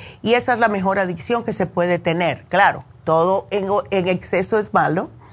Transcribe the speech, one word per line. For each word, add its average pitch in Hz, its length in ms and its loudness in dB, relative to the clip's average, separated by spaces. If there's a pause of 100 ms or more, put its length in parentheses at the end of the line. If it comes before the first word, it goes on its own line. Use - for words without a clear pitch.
(220)
Y 226 140 2
esa 240 180 2
es 220 60 -2
la 233 100 4
mejor 196 280 0
adicción 190 460 -2
que 220 80 -4
se 190 140 -2
puede 175 340 0
tener. 170 460 -2
Claro, 175 400 2 (180)
todo 170 480 2
en, 196 160 -2 (240)
en 185 160 0
exceso 185 500 -2
es 214 160 -4
malo. 170 380 0 (220)